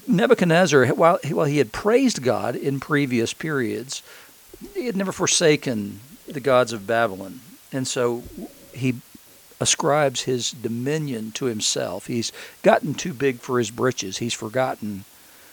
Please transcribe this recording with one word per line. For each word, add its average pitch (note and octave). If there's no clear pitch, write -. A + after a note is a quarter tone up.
Nebuchadnezzar, F3
while, F3
while E3
he D3
had A#2
praised A#3+
God A#2
in C#3
previous B2+
periods, B2
he C#4
had G#3
never F#3+
forsaken C3
the D3
gods B2
of G2+
Babylon. A2
And C3
so A#2+
he B2
ascribes C#3
his B2+
dominion A#2+
to C3+
himself. G#2+
He's A#2+
gotten F#3+
too F3+
big B2+
for B2+
his A2+
britches. A#2
He's A#2+
forgotten A2